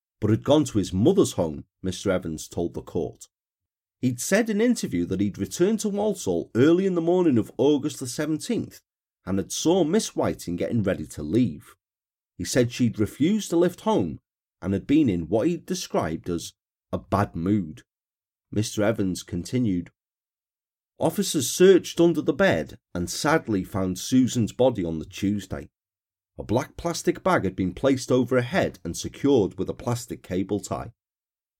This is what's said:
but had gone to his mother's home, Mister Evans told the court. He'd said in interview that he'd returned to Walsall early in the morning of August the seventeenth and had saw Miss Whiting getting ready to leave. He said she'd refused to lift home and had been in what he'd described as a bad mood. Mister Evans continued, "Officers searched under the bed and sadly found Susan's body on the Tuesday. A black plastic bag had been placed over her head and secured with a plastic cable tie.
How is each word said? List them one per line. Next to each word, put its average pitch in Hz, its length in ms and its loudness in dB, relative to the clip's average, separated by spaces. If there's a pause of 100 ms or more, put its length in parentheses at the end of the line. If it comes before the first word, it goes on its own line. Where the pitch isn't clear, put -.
(220)
but 104 80 2
had 113 140 2
gone 143 220 4
to - 120 -4
his 85 160 0
mother's 160 400 4
home, 80 320 -4 (160)
Mister 92 300 -2
Evans 85 360 -4
told 85 280 -4
the 82 60 -8
court. - 460 -8 (760)
He'd 123 200 -2
said 220 280 2
in 208 120 0
interview 180 440 0
that 92 140 -2
he'd 101 200 -2
returned 190 420 0
to 214 80 -2
Walsall 196 640 -2
early 165 320 4
in 185 100 0
the 170 60 0
morning 170 360 2
of 104 200 0
August 143 420 0
the 131 80 -8
seventeenth 151 760 -6 (440)
and 95 140 -2
had 90 120 -6
saw 175 320 2
Miss 180 320 0
Whiting 90 400 -4
getting 98 280 -2
ready 82 240 -2
to - 160 -12
leave. 85 520 -2 (640)
He 90 60 -8
said 123 280 0
she'd 117 280 -2
refused 175 500 0
to 175 80 0
lift 175 240 0
home 107 380 -2 (420)
and 95 120 -2
had 95 120 -2
been 143 240 4
in 85 180 -2
what 110 200 2
he'd 170 180 -2
described 151 640 -4
as 85 240 -6 (380)
a 90 80 -4
bad 101 360 -2
mood. 90 460 -2 (680)
Mister 104 320 -2
Evans 101 400 0
continued, 90 680 -2 (1040)
"Officers 160 520 0
searched 180 500 6
under 170 220 4
the 151 120 2
bed 131 460 0 (140)
and 87 160 -4
sadly 147 540 0
found 92 340 -4
Susan's 123 560 2
body 117 320 0
on 80 140 -4
the 71 60 -8
Tuesday. 95 640 -4 (680)
A - 60 -10
black 123 340 -2
plastic - 460 -2
bag 165 200 2
had 92 120 -2
been 92 180 -2
placed 131 380 0
over 127 240 4
her 123 60 4
head 127 420 -2
and 85 120 -8
secured 117 600 0
with 90 120 -4
a - 40 -6
plastic - 480 -8
cable 98 380 -4
tie. 82 340 -8 (680)